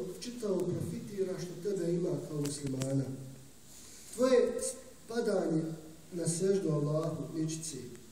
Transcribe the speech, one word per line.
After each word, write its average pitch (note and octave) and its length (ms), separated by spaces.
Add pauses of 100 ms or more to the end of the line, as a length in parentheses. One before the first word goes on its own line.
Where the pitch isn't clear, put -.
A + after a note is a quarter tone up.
(200)
čitavo G#3+ 380
profitira F3+ 800
što - 300
tebe F3 240
ima F3 160 (180)
kao D3 140
muslimana. C3+ 600 (1120)
Tvoje B3 440 (480)
padanje F#3 540 (520)
na E3 140
seždu F3+ 420
Allahu, D3+ 540 (120)
ničice, - 420 (340)